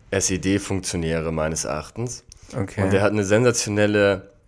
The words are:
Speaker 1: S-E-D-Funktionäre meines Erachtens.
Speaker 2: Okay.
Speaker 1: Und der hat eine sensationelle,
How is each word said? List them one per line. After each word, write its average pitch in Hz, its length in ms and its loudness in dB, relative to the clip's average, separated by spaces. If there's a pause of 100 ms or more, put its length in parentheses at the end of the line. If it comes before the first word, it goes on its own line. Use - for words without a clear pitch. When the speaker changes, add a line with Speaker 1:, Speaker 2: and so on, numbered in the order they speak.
(100)
Speaker 1:
S-E-D-Funktionäre 92 1200 -2
meines 80 320 -2
Erachtens. 92 600 -8 (300)
Speaker 2:
Okay. 101 280 -4
Speaker 1:
Und 95 100 2
der 95 100 4
hat 101 100 2
eine 104 120 0
sensationelle, 104 1080 2 (180)